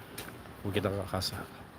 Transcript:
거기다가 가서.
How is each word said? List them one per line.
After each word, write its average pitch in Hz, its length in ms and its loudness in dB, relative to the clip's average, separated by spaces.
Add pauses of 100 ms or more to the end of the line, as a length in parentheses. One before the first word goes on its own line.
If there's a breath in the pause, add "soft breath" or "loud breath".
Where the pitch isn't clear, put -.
(640)
거기다가 101 400 4
가서. 95 320 2 (440)